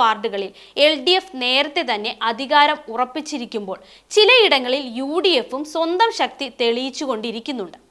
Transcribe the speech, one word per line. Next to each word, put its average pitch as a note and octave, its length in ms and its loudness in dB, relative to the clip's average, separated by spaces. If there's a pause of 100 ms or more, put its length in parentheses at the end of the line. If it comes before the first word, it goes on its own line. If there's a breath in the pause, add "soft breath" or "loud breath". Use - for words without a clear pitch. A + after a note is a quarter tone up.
വാർഡുകളിൽ G#3 500 0 (360 soft breath)
എൽ D#4 60 4 (120)
ഡി F4+ 160 4
എഫ് C4 240 -12
നേരത്തെ D4 380 0 (100)
തന്നെ G#3 200 -4 (160)
അധികാരം D4 480 2 (160)
ഉറപ്പിച്ചിരിക്കുമ്പോൾ A#3+ 840 -6 (360 soft breath)
ചിലയിടങ്ങളിൽ D4+ 680 4 (160)
യു C#4 100 -6 (140)
ഡി F#4 160 4
എഫും C4 320 -8
സ്വന്തം F4 380 2 (100)
ശക്തി C4 260 -4 (140)
തെളിയിച്ചുകൊണ്ടിരിക്കുന്നുണ്ട്. A#3 1160 -4 (140)